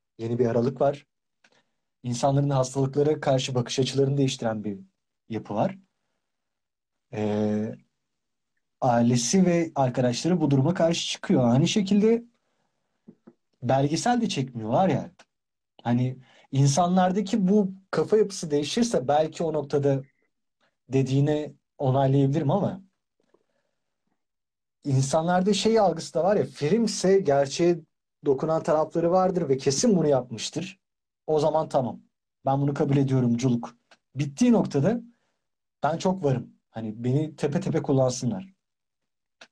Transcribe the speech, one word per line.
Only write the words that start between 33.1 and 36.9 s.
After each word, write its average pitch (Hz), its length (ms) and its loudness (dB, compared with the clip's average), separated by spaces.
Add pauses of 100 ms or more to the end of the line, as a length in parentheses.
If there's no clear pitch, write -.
bittiği 240 360 0
noktada 175 500 2 (840)
ben 156 140 0
çok 185 260 -2
varım. 123 300 -2 (180)
Hani 113 320 -10